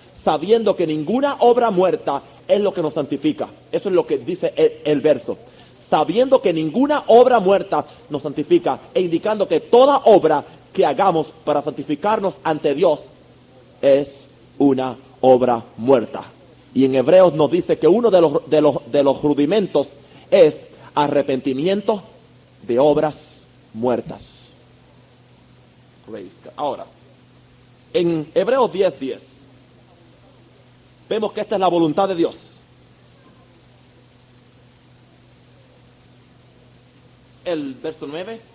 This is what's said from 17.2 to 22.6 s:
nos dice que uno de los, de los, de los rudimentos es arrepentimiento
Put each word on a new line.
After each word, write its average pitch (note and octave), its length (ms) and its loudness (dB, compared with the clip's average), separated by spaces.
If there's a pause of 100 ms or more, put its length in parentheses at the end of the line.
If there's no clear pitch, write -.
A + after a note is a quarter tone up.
nos D3+ 160 0
dice E3+ 300 -2
que D3+ 80 2
uno A3 240 2
de F#3 80 4
los, D#3+ 300 0
de D3+ 100 2
los, C3+ 320 0
de C#3+ 100 0
los C3+ 200 0
rudimentos D3 680 -2 (400)
es E3 260 6 (380)
arrepentimiento C#3+ 1080 -2 (600)